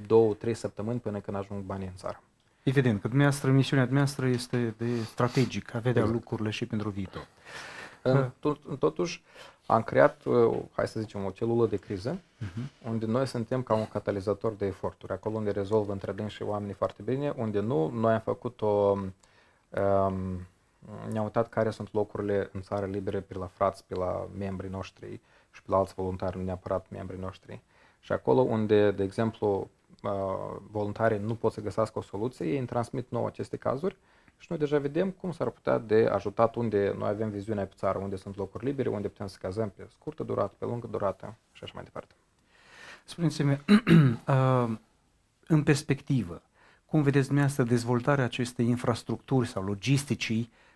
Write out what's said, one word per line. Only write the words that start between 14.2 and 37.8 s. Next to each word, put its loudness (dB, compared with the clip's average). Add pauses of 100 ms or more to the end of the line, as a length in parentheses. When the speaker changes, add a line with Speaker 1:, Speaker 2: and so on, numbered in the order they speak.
Speaker 1:
de -4
eforturi, -6
acolo -4
unde -2
rezolvă 0
între -6
dâns -6
și -12
oamenii -4
foarte -4
bine, -2
unde -2
nu, 0
noi 2
am 2
făcut -6
o, 0
um, 0 (640)
ne-am 0
uitat 0
care 0
sunt -8
locurile -2
în -8
țară -4
libere -4
pe -12
la -6
frați, -2
pe -10
la -4 (120)
membrii -6
noștri -12 (300)
și -20
pe -14
la 4
alți 2
voluntari, -4
nu -6
neapărat -4
membrii -12
noștri. -12 (400)
Și -6
acolo 4
unde, 4
de -2
exemplu, -2 (320)
uh, -4 (140)
voluntarii 0
nu -4
pot 0
să -12
găsească -2
o -4
soluție, -6
ei 0
îmi -4
transmit -4
nouă -2
aceste -8
cazuri -2 (420)
și -20
noi -4
deja 2
vedem 0
cum -6
s-ar -2
putea 0
de 4
ajutat, 0
unde 2
noi -2
avem -2
viziunea -4
pe -20
țară, -2